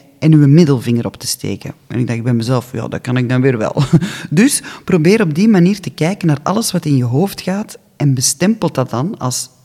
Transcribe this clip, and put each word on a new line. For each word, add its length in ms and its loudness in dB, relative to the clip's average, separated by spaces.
en 140 4
uw 140 6
middelvinger 580 4
op 100 -8
te 120 -12
steken." 460 -8
En 120 -6
ik 80 -2
dacht 160 -6
bij 100 0
mezelf, 380 -2
"Ja, 160 -8
dat 140 -8
kan 160 -4
ik 120 -2
dan 120 0
weer 160 2
wel." 260 -2
<laughs> 200 -12
Dus 320 2
probeer 380 2
op 120 0
die 140 2
manier 320 4
te 100 -10
kijken 380 -4
naar 160 0
alles 280 -2
wat 140 -4
in 120 2
je 60 0
hoofd 380 -2
gaat 360 -6
en 180 2
bestempelt 600 -2
dat 140 -2
dan 280 -4
als 320 -8